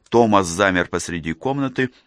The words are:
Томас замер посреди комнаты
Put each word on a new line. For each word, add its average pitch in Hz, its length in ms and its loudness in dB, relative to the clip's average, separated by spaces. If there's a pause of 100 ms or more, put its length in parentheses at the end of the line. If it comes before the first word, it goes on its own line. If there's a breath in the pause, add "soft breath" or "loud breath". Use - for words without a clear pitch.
Томас 107 380 4
замер 90 420 0
посреди 82 460 -6
комнаты 131 560 -4 (160 soft breath)